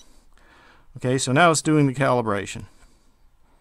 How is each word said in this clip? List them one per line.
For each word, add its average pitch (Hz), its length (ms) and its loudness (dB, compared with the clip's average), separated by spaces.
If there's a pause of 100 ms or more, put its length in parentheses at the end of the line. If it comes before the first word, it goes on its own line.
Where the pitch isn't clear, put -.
(960)
Okay, 127 200 -2
so 131 140 -4
now 165 200 4
it's 147 100 0
doing 151 260 2
the 127 60 -4
calibration. 117 720 -2 (960)